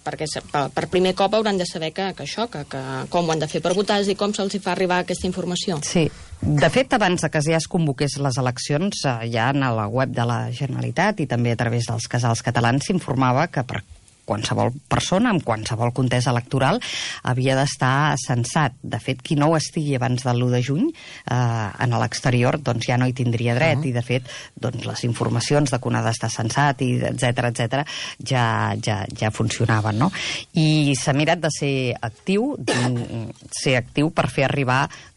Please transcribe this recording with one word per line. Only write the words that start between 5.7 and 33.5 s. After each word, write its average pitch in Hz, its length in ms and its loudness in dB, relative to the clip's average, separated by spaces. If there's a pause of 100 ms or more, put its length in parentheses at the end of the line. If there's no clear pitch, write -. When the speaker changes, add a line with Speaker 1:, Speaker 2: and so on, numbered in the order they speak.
Speaker 2:
Sí. 160 280 2 (320)
De 151 280 4
fet, 262 220 2
abans 190 300 2
de 156 80 0
que 156 100 0
ja 160 160 2
es 160 100 0
convoqués 147 520 0
les 139 180 0
eleccions, 143 720 0
eh, 117 260 -2
ja 117 160 2
en 139 120 2
la 113 280 2
web 127 240 0
de 117 140 0
la 117 260 -2
Generalitat 127 680 -2
i 143 60 0
també 120 260 2
a 113 40 0
través 120 320 0
dels 113 180 -4
casals 120 360 0
catalans 120 420 2
s'informava 131 640 2
que 123 160 -2
per 104 160 -6 (480)
qualsevol 107 460 0 (180)
persona 196 400 2
amb 170 140 2
qualsevol 113 500 -2
contesa 123 380 2
electoral 135 460 2 (440)
havia 131 320 2
d'estar 139 640 2
censat. 123 600 0
De 117 180 -6
fet, 131 240 -6
qui 151 160 0
no 147 80 4
ho 165 80 4
estigui 151 400 -2
abans 123 300 0
de 123 100 2
l'u 123 160 2
de 123 100 4
juny, 151 280 0
eh, 117 800 -2 (180)
en 123 120 2
l'exterior, 123 600 2
doncs 117 260 -2
ja 123 140 2
no 127 80 4
hi 123 80 -2
tindria 117 400 0
dret, 147 220 2
Speaker 3:
Mhm. 151 100 -2
Speaker 2:
i 127 40 -2
de 120 100 0
fet, 127 260 -2 (260)
doncs, 117 300 -6
les - 200 -6
informacions 120 640 2
de 127 100 0
que 127 80 -4
un 117 80 0
ha 117 60 0
d'estar 113 280 -2
censat, 139 520 0
i 123 180 2
etcètera, 120 480 0
etcètera, 123 380 -2 (360)
ja, 110 600 2
ja, 98 220 -2 (120)
ja 107 140 0
funcionaven, 107 680 0
no? 160 120 2 (440)
I 151 400 4
s'ha 139 200 0
mirat 156 260 2
de 160 100 0
ser 135 500 0
actiu, 202 580 -2
mm, 120 720 -2 (200)